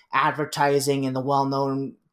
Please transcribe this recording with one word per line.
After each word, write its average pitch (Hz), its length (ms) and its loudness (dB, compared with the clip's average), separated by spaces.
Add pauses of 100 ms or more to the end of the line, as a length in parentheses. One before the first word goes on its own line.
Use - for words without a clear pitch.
(120)
advertising 143 960 0
and 131 100 -2
the 127 60 -2
well-known 139 720 0 (160)